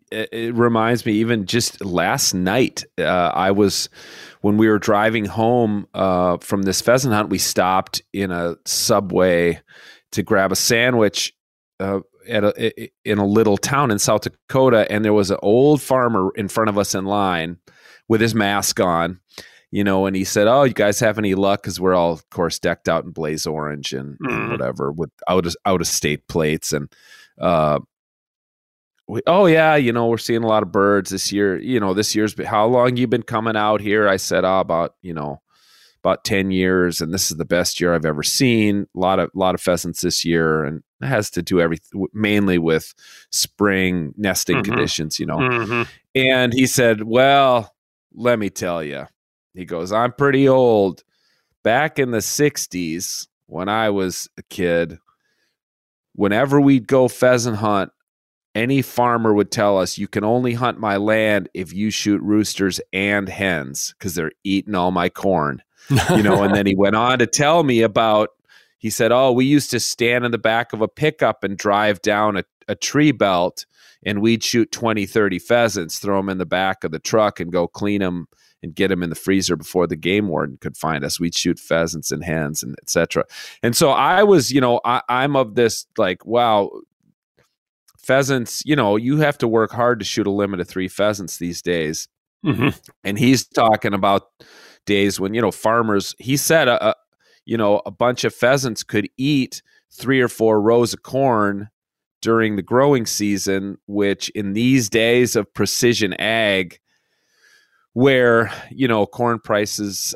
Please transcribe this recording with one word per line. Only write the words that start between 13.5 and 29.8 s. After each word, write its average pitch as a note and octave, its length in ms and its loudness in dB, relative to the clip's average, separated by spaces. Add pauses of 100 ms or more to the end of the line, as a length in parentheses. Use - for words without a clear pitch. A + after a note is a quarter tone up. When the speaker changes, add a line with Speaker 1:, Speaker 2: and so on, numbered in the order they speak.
Speaker 1:
town C#3 360 -2
in G2+ 80 -2
South G#2+ 220 0
Dakota, B2 680 2
and G#2+ 140 -2
there G#2+ 100 2
was G2+ 160 2
an G2 140 -2
old C3 360 4
farmer A#2 540 0
in G2+ 140 -6
front A2 220 0
of G2+ 60 -4
us G2+ 160 0
in F#2+ 120 -4
line F2+ 540 -2 (500)
with A2 120 2
his A2+ 140 2
mask G2+ 460 0
on, F2 400 0 (520)
you G2+ 100 0
know, G2 240 2
and F#2+ 80 -2
he F#2+ 80 -2
said, G#2 240 0
"Oh, C3 180 4
you A#2 100 2
guys G#2 260 0
have A2 180 0
any G2+ 160 0
luck?" G2 300 0
'Cause F#2 160 -10
we're F#2 140 2
all, E2+ 180 2
of - 180 -12
course, E2+ 300 -4
decked E2+ 280 -4
out E2 160 0
in F2 60 -16
blaze D#2 360 -6
orange D2+ 460 -8
and, C2+ 280 -12
and B2+ 100 -8
Speaker 2:
Mm. A2 200 -6
Speaker 1:
whatever, C2+ 420 -6
with D#2+ 180 -8 (180)
out F2+ 180 2
of, D#2+ 180 -6
out F#2+ 160 2
of E2 80 -4
state - 400 -4
plates. D#2 460 -2
And, D2 180 -8 (480)
uh, D#2 400 2 (1300)
we, A2 180 -6
"Oh F#3 200 6
yeah, D#3+ 300 6
you B2 160 2